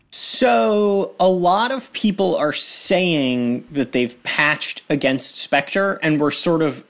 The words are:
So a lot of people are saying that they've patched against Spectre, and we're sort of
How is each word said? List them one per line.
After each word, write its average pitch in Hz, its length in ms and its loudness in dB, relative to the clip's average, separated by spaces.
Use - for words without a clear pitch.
So 208 1080 0
a 180 80 4
lot 185 420 2
of 262 220 -8
people 190 420 0
are 147 180 0
saying 131 1160 0
that 139 220 -4
they've 123 320 -2
patched - 640 0
against 135 480 -2
Spectre, 190 640 -2
and 151 180 0
we're 147 120 0
sort 165 300 0
of 135 280 -2